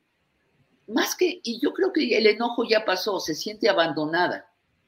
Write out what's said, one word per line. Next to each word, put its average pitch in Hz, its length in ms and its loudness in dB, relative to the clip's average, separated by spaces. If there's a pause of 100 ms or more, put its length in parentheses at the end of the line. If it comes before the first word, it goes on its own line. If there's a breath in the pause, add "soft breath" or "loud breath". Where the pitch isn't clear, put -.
(880)
más 247 300 -2
que, 349 260 0
y 233 160 -6
yo 294 140 -2
creo 370 180 0
que 247 260 0
el 220 100 6
enojo 226 400 0
ya 214 180 2
pasó, 185 340 -2
se 160 160 -6
siente 214 320 -4
abandonada, 160 840 0 (380)